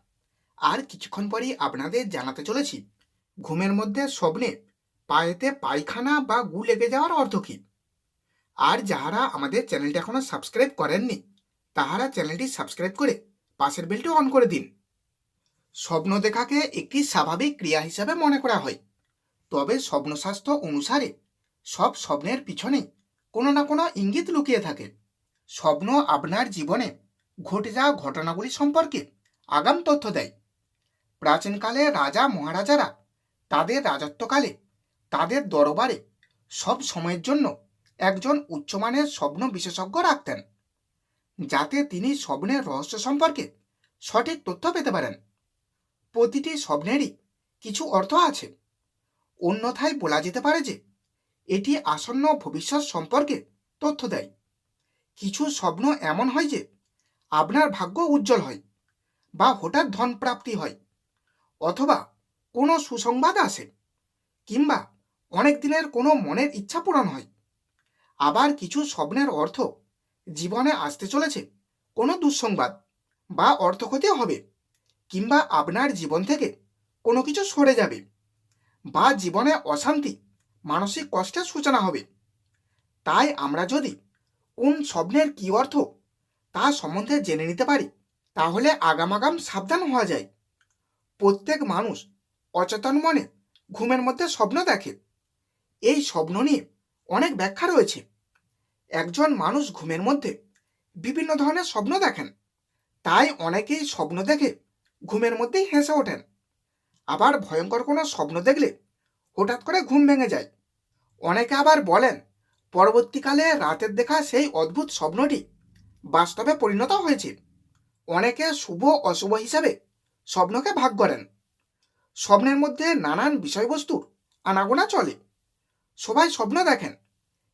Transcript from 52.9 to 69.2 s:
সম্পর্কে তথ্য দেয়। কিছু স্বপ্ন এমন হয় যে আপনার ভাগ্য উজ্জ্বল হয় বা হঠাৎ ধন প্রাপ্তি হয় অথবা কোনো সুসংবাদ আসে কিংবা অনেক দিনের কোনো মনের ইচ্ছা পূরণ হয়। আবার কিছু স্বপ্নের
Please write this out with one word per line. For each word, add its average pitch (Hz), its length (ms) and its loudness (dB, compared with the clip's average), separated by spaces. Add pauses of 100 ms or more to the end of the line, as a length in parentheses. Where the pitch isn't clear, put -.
সম্পর্কে 262 440 0 (460)
তথ্য 294 180 -2 (120)
দেয়। 110 160 -6 (920)
কিছু 196 220 -4 (160)
স্বপ্ন 175 260 -2 (260)
এমন 190 240 0
হয় 302 180 0
যে 220 80 -2 (800)
আপনার 226 260 4 (100)
ভাগ্য 180 220 -6 (160)
উজ্জ্বল 240 320 4
হয় 117 140 -12 (720)
বা 190 140 6 (120)
হঠাৎ 277 260 0 (100)
ধন 240 140 0 (120)
প্রাপ্তি 247 380 -4
হয় 151 140 -8 (840)
অথবা 202 380 2 (580)
কোনো 294 180 4 (120)
সুসংবাদ 254 480 0 (120)
আসে - 180 -6 (840)
কিংবা 269 300 2 (540)
অনেক 247 220 4 (100)
দিনের 311 200 2 (120)
কোনো 254 140 4 (140)
মনের 220 260 0 (100)
ইচ্ছা 330 240 -6
পূরণ 294 280 2
হয়। 131 140 -12 (920)
আবার 208 280 2 (120)
কিছু 190 180 -6 (140)
স্বপ্নের 208 360 -2 (120)